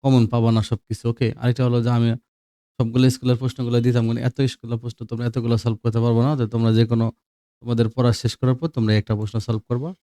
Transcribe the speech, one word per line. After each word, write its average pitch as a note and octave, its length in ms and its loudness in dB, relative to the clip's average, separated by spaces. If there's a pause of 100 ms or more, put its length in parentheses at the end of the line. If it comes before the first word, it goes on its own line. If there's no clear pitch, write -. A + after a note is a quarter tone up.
কমন C3 240 4
পাবা A#2 240 0
না A2 100 2
সব A2 140 -4
কিছু, - 340 -8
ওকে? A#2 220 -2
আরেকটা B2 340 -2
হলো A#2+ 180 0
যে A#2+ 60 0
আমি A#2 200 2 (680)
সবগুলো B2+ 300 2
স্কুলের B2 280 0
প্রশ্নগুলো A#2+ 440 -2
দিতাম, A#2+ 240 2
মানে A#2 160 -2
এত B2+ 200 -2
স্কুলের A#2+ 380 -4
প্রশ্ন A#2 260 -12
তোমরা A#2 200 -6
এতগুলো A#2 320 0
সলভ A2+ 260 -2
করতে A#2 160 0
পারবো A#2 220 2
না, C3+ 160 2
তো A#2 100 0
তোমরা A2+ 260 2
যে A2+ 120 4
কোনো A2+ 200 0 (580)
তোমাদের A#2 260 0
পড়া B2 240 2
শেষ - 220 -4
করার B2+ 200 0
পর D#3+ 120 -6
তোমরা A2+ 260 0
একটা G#2+ 220 0
প্রশ্ন G#2+ 240 -4
সলভ A2 280 -4
করবা B2 220 -6 (160)